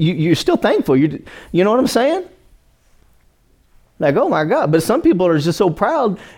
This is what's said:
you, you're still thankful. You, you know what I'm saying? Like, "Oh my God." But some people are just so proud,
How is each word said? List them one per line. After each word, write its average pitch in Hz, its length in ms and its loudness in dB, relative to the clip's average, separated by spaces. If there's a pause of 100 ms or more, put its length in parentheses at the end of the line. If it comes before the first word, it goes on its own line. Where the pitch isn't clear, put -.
you, 165 140 0
you're 156 200 2
still - 220 -2
thankful. 233 400 0
You, 147 260 0 (300)
you 175 100 2
know 202 80 2
what 233 80 2
I'm 262 80 0
saying? 302 380 -2 (1800)
Like, 143 160 2
"Oh 269 120 0
my 156 160 0
God." 160 280 0
But 160 100 4
some 233 180 0
people 185 280 2
are 160 100 2
just 160 200 -2
so 190 120 2
proud, 240 480 -2 (200)